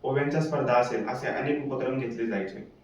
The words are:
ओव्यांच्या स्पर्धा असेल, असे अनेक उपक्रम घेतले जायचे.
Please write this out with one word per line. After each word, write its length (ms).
ओव्यांच्या 380
स्पर्धा 320
असेल, 340
असे 200
अनेक 380
उपक्रम 340
घेतले 280
जायचे. 440